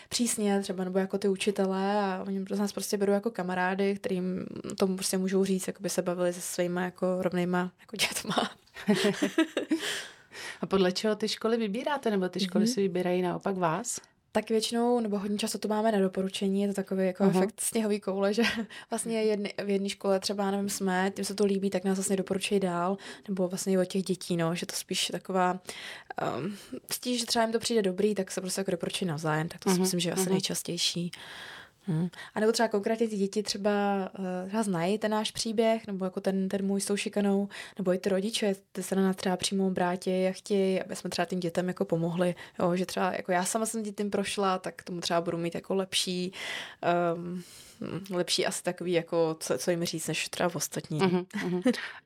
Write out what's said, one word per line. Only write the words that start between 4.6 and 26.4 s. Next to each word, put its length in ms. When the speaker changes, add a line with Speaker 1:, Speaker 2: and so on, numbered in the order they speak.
Speaker 1:
tomu 180
prostě 220
můžou 280
říct, 220
jako 160
by 60
se 120
bavili 320
se 80
svýma 400
jako 400
rovnejma 580
jako 180
dětma. 540
<laughs> 280
Speaker 2:
A 40
podle 260
čeho 240
ty 120
školy 300
vybíráte, 540
nebo 180
ty 100
školy 260
Speaker 1:
Mhm. 80
Speaker 2:
si 80
vybírají 400
naopak 360
vás? 420
Speaker 1:
Tak 180
většinou, 500
nebo 200
hodně 180
často 200
to 100
máme 240
na 80
doporučení, 600
je 60
to 60
takový 320
jako 180
Speaker 2:
Aha. 160
Speaker 1:
efekt 220
sněhový 380
koule, 340
že 100
<laughs> 460
vlastně 340
jedny, 300
v 40
jedné 200
škole 300
třeba, 320
nevím, 180
jsme, 460
tím 100
se 100
to 100
líbí, 240
tak 140
nás 140
vlastně 180
doporučují 440
dál, 380
nebo 200
vlastně 260
i 40
od 80
těch 180
dětí, 340
no, 180
že 100
to 100
spíš 320
taková, 520
ehm, 400